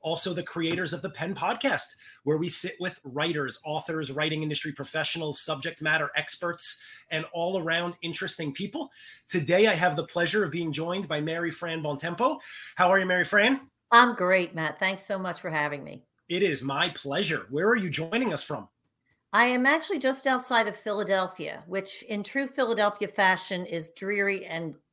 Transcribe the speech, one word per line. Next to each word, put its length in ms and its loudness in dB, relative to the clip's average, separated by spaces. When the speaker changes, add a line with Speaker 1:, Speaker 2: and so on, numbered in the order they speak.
Speaker 1:
Also 320 0
the 80 -4
creators 500 -2
of 80 -6
the 80 -8
Pen 260 -6
Podcast, 600 -2
where 120 2
we 140 0
sit 300 0
with 220 -4
writers, 640 -2
authors, 480 -4
writing 300 -2
industry 300 -4
professionals, 680 -2
subject 400 -4
matter 360 0
experts, 680 -2
and 220 -2
all 260 -2
around 440 -2
interesting 500 -4
people. 380 -6
Today, 420 4
I 60 4
have 220 2
the 80 -2
pleasure 400 0
of 60 -4
being 200 -4
joined 380 -4
by 140 -2
Mary 280 -2
Fran 320 -6
Bontempo. 580 0
How 160 6
are 80 8
you, 80 2
Mary 180 2
Fran? 340 4
Speaker 2:
I'm 260 10
great, 380 2
Matt. 240 -2
Thanks 280 -2
so 120 -2
much 220 -6
for 80 -8
having 340 -2
me. 200 -16
Speaker 1:
It 140 2
is 200 2
my 280 0
pleasure. 580 -2
Where 220 2
are 60 6
you 120 0
joining 460 -2
us 100 -2
from? 240 -6
Speaker 2:
I 140 6
am 200 2
actually 320 2
just 280 0
outside 400 2
of 100 -6
Philadelphia, 920 -2
which 380 -6
in 180 -4
true 240 -2
Philadelphia 600 0
fashion 600 2
is 240 -4
dreary 560 -2
and 280 -6